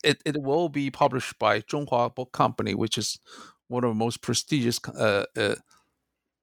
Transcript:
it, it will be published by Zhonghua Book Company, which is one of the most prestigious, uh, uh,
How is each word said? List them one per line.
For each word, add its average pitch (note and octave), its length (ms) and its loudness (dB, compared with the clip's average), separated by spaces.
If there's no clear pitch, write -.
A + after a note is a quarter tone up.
it, D3 200 2
it D3 180 -2
will D3+ 280 0
be C#3 220 -4
published - 480 -2
by G#2+ 220 4
Zhonghua B2 520 0
Book - 180 -10
Company, A2 440 0
which A2 220 0
is - 220 -4
one B2 140 -2
of A#2+ 60 2
the A2 60 0
most A#2 260 -2
prestigious, A#2+ 680 0
uh, G#2 380 0
uh, G#2+ 200 0